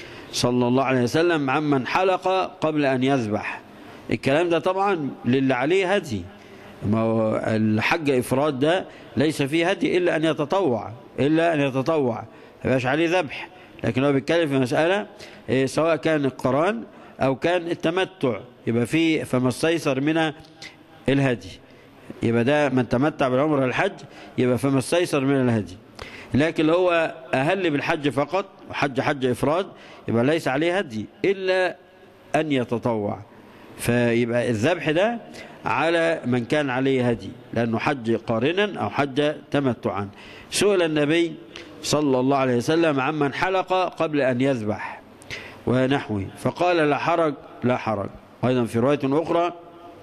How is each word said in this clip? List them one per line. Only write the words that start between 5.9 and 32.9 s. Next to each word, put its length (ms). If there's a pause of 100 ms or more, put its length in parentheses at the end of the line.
هدي، 260 (640)
ما 140
هو 480
الحج 600
إفراد 500
ده 260 (320)
ليس 240
فيه 280
هدي 280
إلا 180
أن 80
يتطوع، 680 (280)
إلا 340
أن 80
يتطوع، 540
ما 100 (400)
يبقاش 200
عليه 340
ذبح. 300 (340)
لكن 200
هو 100
بيتكلم 360
في 100
مسألة، 480 (420)
إيه، 160
سواء 300
كان 300
القران 580 (360)
أو 160
كان 320
التمتع، 720 (280)
يبقى 180
فيه 380
فما 240
استيسر 540
من 300 (800)
الهدي. 500 (640)
يبقى 200
ده 260
من 200
تمتع 380
بالعمرة 380
للحج، 260 (460)
يبقى 200
فما 220
استيسر 460
من 160
الهدي. 360 (560)
لكن 320
لو 80
هو 400 (200)
أهل 360
بالحج 400
فقط 360 (240)
وحج 320
حج 240
إفراد، 420 (400)
يبقى 160
ليس 240
عليه 300
هدي 280 (200)
إلا 500 (600)
أن 160
يتطوع. 680 (580)